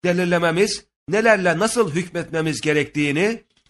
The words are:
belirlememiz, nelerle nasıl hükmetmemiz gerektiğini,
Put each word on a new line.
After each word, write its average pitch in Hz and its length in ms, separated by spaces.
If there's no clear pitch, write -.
belirlememiz, 175 840
nelerle 190 500
nasıl 220 320
hükmetmemiz 160 680
gerektiğini, 151 840